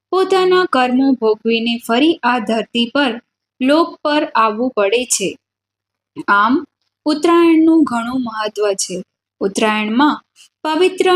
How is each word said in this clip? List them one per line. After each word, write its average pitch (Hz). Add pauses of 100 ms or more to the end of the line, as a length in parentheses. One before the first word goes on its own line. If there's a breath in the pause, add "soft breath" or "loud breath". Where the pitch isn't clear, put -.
(120)
પોતાના 370
કર્મો 254
ભોગવીને 226 (140)
ફરી 285
આ 247
ધરતી 226
પર, 247 (400)
લોક 311 (140)
પર 302 (120)
આવવું 220
પડે 220
છે. 196 (960)
આમ 226 (400)
ઉત્તરાયણનું 320
ઘણું 240
મહત્વ 214
છે. 185 (360)
ઉત્તરાયણમાં 214 (420 soft breath)
પવિત્ર 359